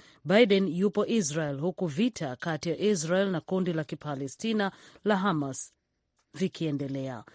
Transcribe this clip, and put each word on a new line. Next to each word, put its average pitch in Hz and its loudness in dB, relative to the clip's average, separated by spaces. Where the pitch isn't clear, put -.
Biden 196 6
yupo 196 0
Israel, 151 0
huku 175 -2
vita 151 -2
kati 165 -4
ya 160 -2
Israel 190 2
na 165 -2
kundi 185 -2
la 156 -2
Kipalestina 165 -4
la 208 4
Hamas 156 -2
vikiendelea. 139 -4